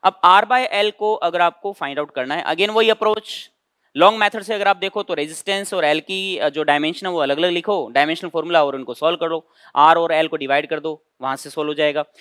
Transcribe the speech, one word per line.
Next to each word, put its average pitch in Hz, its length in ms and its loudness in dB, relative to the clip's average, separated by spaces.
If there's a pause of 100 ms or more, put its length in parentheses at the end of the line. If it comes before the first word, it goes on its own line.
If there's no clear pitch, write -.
अब 190 220 0
R 190 200 8
by 254 280 0
L 208 180 0
को 214 220 -4
अगर 175 280 -2
आपको 175 320 -2
फाइंड 139 260 -8
आउट 147 120 -8
करना 135 240 -6
है, 170 100 -6
again 175 240 -2
वही 220 200 2
अप्रोच, 214 600 -4 (460)
लॉन्ग 208 220 6
मेथड 208 240 0
से 220 100 -6
अगर 202 140 0
आप 196 100 2
देखो 196 260 -4
तो 180 100 -4
रेजिस्टेंस 160 600 -4
और 175 120 0
एल 151 140 2
की, 190 380 -6
अ, 151 120 0
जो 151 140 -4
डायमेंशन 151 440 0
है 180 60 -4
वो 170 60 -2
अलग-अलग 147 300 0
लिखो, 175 400 -2
डायमेंशनल 151 400 0
फॉर्मूला, 160 360 2
और 135 100 -4
उनको 123 180 -10
सॉल्व 165 240 0
कर 165 120 -4
लो। 160 220 -8 (240)
आर 160 220 8
और 165 140 0
एल 160 160 2
को 156 100 -6
डिवाइड 143 320 -2
कर 156 100 -4
दो, 156 260 -10 (160)
वहां 135 140 -4
से 143 140 -14
सॉल्व 151 200 -4
हो 151 40 -4
जाएगा। 147 320 0 (160)